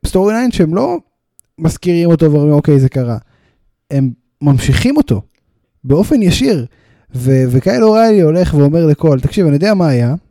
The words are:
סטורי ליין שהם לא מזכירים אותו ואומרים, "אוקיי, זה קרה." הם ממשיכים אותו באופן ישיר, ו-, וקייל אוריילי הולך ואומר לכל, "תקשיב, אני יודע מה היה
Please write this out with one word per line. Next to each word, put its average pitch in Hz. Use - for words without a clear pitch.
סטורי 196
ליין 240
שהם 165
לא 294
מזכירים 170
אותו 160
ואומרים, 147
"אוקיי, 147
זה 131
קרה." 120
הם 135
ממשיכים 143
אותו 117
באופן 196
ישיר, 180
ו-, 131
וקייל 208
אוריילי 220
הולך 165
ואומר 151
לכל, 147
"תקשיב, 185
אני 143
יודע 196
מה 180
היה 123